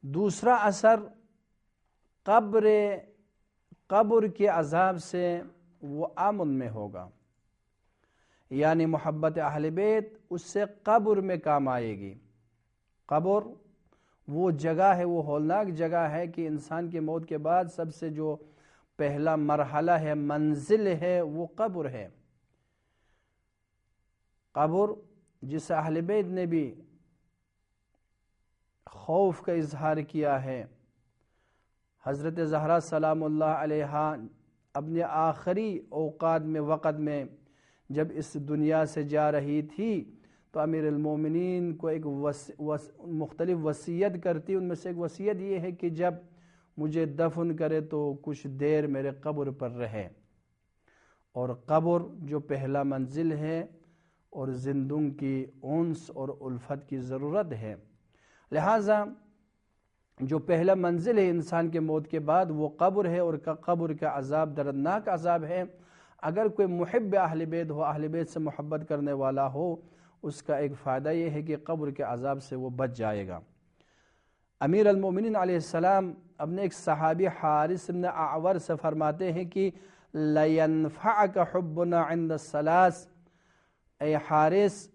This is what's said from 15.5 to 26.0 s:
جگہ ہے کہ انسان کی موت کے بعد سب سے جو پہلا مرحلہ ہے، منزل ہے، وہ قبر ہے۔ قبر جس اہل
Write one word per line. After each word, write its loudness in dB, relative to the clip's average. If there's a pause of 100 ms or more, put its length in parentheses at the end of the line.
جگہ -2
ہے 0
کہ -6
انسان -6
کی -4
موت -4
کے -4
بعد 2
سب -8
سے -8
جو -4 (600)
پہلا 0
مرحلہ 2
ہے، 2
منزل 2
ہے، 0
وہ -4 (100)
قبر -2
ہے۔ -10 (2500)
قبر 2 (520)
جس -6
اہل 0